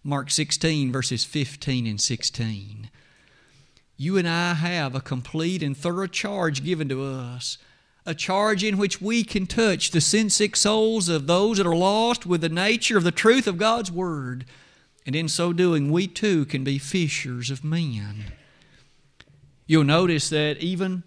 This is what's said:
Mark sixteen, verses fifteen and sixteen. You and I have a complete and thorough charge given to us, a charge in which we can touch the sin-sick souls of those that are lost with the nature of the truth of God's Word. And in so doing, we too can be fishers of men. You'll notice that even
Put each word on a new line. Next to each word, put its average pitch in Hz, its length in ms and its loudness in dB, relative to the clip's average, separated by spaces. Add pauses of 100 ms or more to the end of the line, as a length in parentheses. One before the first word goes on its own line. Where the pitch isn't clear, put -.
Mark 143 300 -4
sixteen, 151 640 0
verses 127 320 -2
fifteen 127 600 -4
and 107 140 -4
sixteen. 107 880 -6 (1080)
You 175 200 0
and 180 120 2
I 175 240 0
have 160 420 -2
a 135 60 -4
complete 160 600 -4
and 143 140 -2
thorough 175 320 -2
charge 175 560 -2
given 156 240 -2
to 135 160 -4
us, 123 540 -8 (480)
a 165 100 -4
charge 208 480 0
in 214 140 0
which 202 240 0
we 220 240 2
can 190 200 -2
touch 214 460 2
the 170 80 4
sin-sick 214 560 2
souls 220 540 2
of 151 180 0
those 196 300 4
that 196 100 2
are 170 80 4
lost 214 500 2
with 175 140 2
the 165 80 0
nature 208 500 2
of 175 60 6
the 170 80 4
truth 233 340 6
of 185 120 0
God's 220 340 0
Word. 143 540 -6 (640)
And 131 80 -2
in 160 120 0
so 175 260 0
doing, 165 380 4
we 180 160 2
too 190 380 2
can 131 180 -4
be 139 160 -2
fishers 135 720 -4
of 135 120 -8
men. 110 680 -4 (1400)
You'll 156 160 6
notice 160 460 2
that 151 340 0
even 185 440 -4